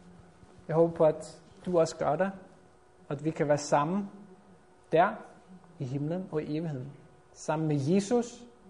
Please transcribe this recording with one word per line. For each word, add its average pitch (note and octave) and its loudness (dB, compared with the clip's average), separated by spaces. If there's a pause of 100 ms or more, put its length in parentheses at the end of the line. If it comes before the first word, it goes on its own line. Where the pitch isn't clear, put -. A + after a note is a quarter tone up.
(680)
Jeg D#3+ 0
håber E3+ 4
på, E3+ 4
at - 0 (260)
du F3+ 2
også D#3+ 2
gør D3+ 0
det, F#3+ 0 (760)
og D3+ -6
at C#3+ -12
vi D#3+ 0
kan D#3 -2
være D3 4
sammen F3 0 (840)
der F#3 4 (640)
i C#3 -8
himlen D3+ -6
og D#3 -4
i D3+ -6
evigheden. C#3+ -6 (400)
Sammen D#3 -4
med D3 0
Jesus, G3+ 0 (260)